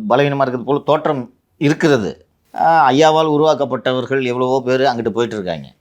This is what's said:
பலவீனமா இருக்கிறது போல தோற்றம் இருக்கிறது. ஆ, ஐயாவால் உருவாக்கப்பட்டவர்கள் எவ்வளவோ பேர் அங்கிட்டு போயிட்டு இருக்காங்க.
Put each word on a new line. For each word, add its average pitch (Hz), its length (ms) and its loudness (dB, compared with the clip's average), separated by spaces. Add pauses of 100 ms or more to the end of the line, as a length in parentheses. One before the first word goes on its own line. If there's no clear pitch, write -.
பலவீனமா 123 120 2
இருக்கிறது 135 440 -2
போல 135 200 -2
தோற்றம் 147 480 -2 (240)
இருக்கிறது. 143 720 0 (280)
ஆ, 160 360 4
ஐயாவால் 156 360 4
உருவாக்கப்பட்டவர்கள் 131 1000 0
எவ்வளவோ 127 400 0
பேர் 131 160 0
அங்கிட்டு 120 280 0
போயிட்டு 110 280 -4
இருக்காங்க. 82 440 -8